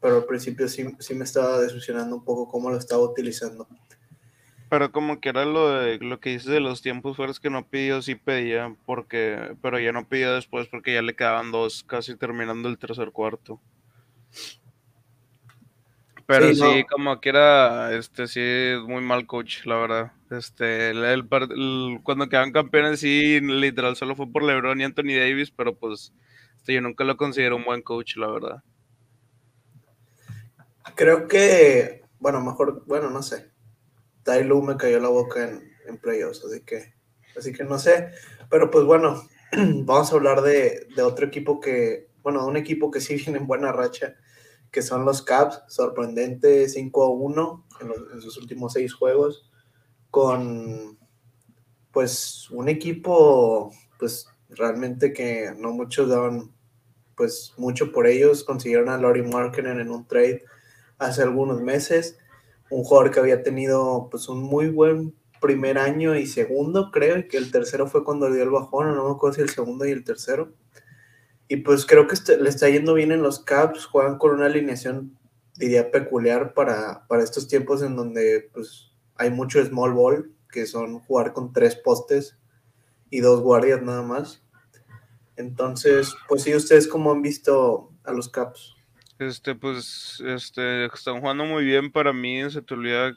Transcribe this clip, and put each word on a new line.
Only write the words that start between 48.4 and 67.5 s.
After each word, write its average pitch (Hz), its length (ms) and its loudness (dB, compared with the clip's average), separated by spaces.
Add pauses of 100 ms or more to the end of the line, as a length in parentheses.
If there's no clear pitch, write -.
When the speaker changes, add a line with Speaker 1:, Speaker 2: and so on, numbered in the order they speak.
Speaker 1:
seis 127 200 -4
juegos, 143 560 0 (600)
con, 117 880 -2 (920)
pues, - 580 -4
un 127 180 -6
equipo, 151 1040 4 (280)
pues, 113 280 -8 (240)
realmente 127 640 -2
que 117 440 -6
no 117 160 -8
muchos 123 360 -2
daban, 120 440 -2 (640)
pues, - 400 -4
mucho 123 360 -4
por 120 160 2
ellos. 139 360 6
Consiguieron 123 440 0
a 127 100 -2
Lauri 123 240 2
Markkanen 123 580 -4
en 117 100 -8
un 120 160 -12
trade 127 360 2 (560)
hace 131 240 -2
algunos 127 400 0
meses, 165 560 -2 (520)
un 131 140 -4
jugador 135 260 8
que 135 100 2
había 127 220 4
tenido, 135 680 -2
pues, - 180 -12
un 127 140 -8
muy 147 260 0
buen 160 460 2 (260)
primer 135 380 0
año 151 380 0
y 143 100 -2
segundo, 147 640 -2
creo, 151 280 2
y 180 100 -6
que 135 80 -4
el 127 140 -4